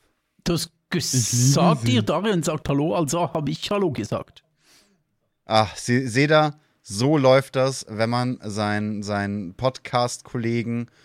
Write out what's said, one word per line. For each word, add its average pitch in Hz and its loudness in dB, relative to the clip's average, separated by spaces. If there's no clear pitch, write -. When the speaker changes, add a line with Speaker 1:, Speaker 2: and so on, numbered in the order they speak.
Speaker 1:
Du 170 -2
hast - -4
Speaker 2:
Ich 165 -2
liebe 127 2
Speaker 1:
gesagt, 131 2
Speaker 2:
Sie. 247 2
Speaker 1:
ihr 226 2
Darian 180 0
sagt 156 -4
Hallo, 147 0
also 165 -2
hab 151 -2
ich - -8
Hallo 202 0
gesagt. - -8
Speaker 2:
Ach, 110 2
se-, 127 0
seht 139 2
ihr, 156 4
so 127 0
läuft 131 4
das, 131 -2
wenn 110 -2
man 123 0
seinen, 104 -2
seinen 101 -4
Podcast-Kollegen 120 -4